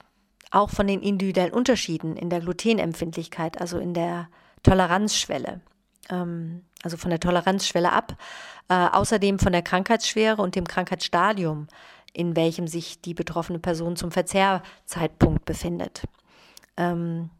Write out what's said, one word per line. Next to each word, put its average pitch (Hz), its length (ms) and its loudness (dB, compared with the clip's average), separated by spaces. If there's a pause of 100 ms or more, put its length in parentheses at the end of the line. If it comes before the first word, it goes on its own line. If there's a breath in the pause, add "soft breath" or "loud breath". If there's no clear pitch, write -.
(500)
auch 208 200 4
von 202 160 2
den 196 160 2
individuellen 190 500 0
Unterschieden 185 640 0
in 175 140 -6
der 170 100 0
Glutenempfindlichkeit, 170 1200 -2
also 175 180 -4
in 175 160 -4
der 170 340 -2 (340 soft breath)
Toleranzschwelle, 185 960 2 (500)
ähm, 170 520 -6 (200)
also 170 140 -8
von 175 140 -4
der 165 100 -2
Toleranzschwelle 175 720 2
ab, - 240 0 (520 loud breath)
äh, 185 60 2
außerdem 196 640 4
von 185 140 4
der 175 100 4
Krankheitsschwere 220 760 2
und 185 140 0
dem 175 120 -2
Krankheitsstadium, 180 1000 0 (440 loud breath)
in 170 240 -2
welchem 165 300 2
sich 165 340 -8
die 175 140 -8
betroffene 170 440 -4
Person 170 380 -2
zum 175 140 -6
Verzehrzeitpunkt 175 1300 0
befindet. - 580 -6 (720 soft breath)
Ähm, 170 640 -2